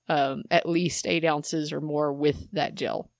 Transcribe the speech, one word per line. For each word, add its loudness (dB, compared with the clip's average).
um, 2
at 2
least 0
eight 2
ounces 0
or -4
more 0
with 0
that -2
gel. -4